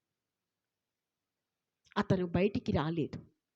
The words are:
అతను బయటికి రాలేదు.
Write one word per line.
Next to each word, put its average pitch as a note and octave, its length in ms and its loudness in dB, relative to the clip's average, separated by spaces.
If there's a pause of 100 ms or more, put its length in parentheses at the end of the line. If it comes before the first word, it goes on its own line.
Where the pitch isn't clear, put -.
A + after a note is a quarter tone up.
(2000)
అతను F#3 280 2
బయటికి F#3+ 460 0
రాలేదు. D#3+ 460 -2 (380)